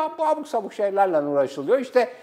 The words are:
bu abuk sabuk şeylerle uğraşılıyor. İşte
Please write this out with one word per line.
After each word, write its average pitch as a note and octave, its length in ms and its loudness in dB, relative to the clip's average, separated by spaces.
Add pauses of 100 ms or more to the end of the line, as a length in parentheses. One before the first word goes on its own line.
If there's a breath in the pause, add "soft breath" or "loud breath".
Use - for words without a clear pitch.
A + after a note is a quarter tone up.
(180)
bu D#4+ 80 -2
abuk D#4 220 0
sabuk G3+ 260 -4
şeylerle G3 480 2
uğraşılıyor. C#3+ 580 0
İşte B3 440 0